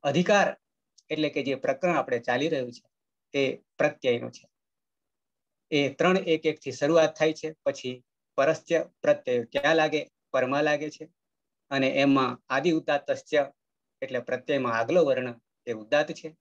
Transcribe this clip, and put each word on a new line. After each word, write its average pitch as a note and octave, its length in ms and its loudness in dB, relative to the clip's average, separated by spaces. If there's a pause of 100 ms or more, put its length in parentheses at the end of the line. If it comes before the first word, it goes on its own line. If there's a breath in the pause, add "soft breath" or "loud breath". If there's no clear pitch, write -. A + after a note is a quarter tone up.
અધિકાર F3 440 2 (600)
એટલે D#3 200 -2
કે D3 120 -4
જે C3+ 140 -2
પ્રકરણ C#3 400 -2
આપણે B2+ 240 -2
ચાલી B2+ 280 -2
રહ્યું C3 240 -4
છે - 120 -20 (500)
તે C#3 80 2 (320)
પ્રત્યયનું B2 580 -2
છે. - 120 -20 (1300)
એ D3 100 2 (140)
ત્રણ F#3 320 2
એક D#3+ 200 0
એક D3+ 140 -2
થી C3 120 -10
શરૂઆત D#3 420 2
થાય D#3 200 0
છે, D#3 200 -10
પછી B2+ 420 -6 (420)
પરસ્ય D#3 420 0 (200)
પ્રત્યય B2+ 460 0
ક્યાં C#3+ 300 0
લાગે? D#3 260 2 (240)
પરમાં C3+ 380 0
લાગે D3+ 260 -2
છે. - 140 -18 (680)
અને C3+ 240 0
એમાં C#3 380 4 (160)
આદિ C#3 240 0
ઉદાત્તસ્ય D3 720 -2 (600)
એટલે B2+ 180 -4
પ્રત્યયમાં B2 560 -2
આગલો A#2 280 2
વર્ણ B2+ 320 -2 (300)
એ A#2+ 60 -6
ઉદાત્ત B2+ 420 0
છે. - 140 -14 (120)